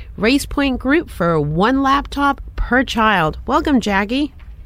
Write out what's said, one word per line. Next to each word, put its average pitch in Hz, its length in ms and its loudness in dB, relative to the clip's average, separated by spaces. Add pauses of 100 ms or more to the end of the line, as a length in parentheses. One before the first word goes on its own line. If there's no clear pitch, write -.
(160)
Race 254 300 2
Point 277 340 -2
Group 285 300 0
for 170 300 0
one 180 420 2
laptop 277 580 0 (160)
per 254 280 2
child. 196 640 0
Welcome, 285 340 2
Jackie. 214 500 0 (340)